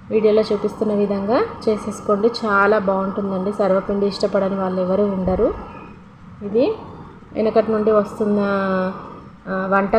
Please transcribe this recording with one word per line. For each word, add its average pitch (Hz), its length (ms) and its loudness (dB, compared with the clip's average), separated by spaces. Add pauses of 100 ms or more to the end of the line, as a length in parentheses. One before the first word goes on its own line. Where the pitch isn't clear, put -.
(120)
వీడియోలో 214 380 4
చూపిస్తున్న 208 440 0 (100)
విధంగా 202 360 0 (260)
చేసేసుకోండి, 208 640 0 (140)
చాలా 202 380 4 (100)
బాగుంటుందండి. 190 680 -2
సర్వపిండి 202 540 2
ఇష్టపడని 196 500 0
వాళ్ళు 185 220 -2
ఎవరు 190 180 2 (140)
ఉండరు. 185 320 2 (1000)
ఇది 226 180 2 (720)
వెనకటి 220 400 2
నుండి 214 160 2
వస్తున్న, 208 480 0 (1120)
ఆ, 190 220 -4
వంట 196 260 2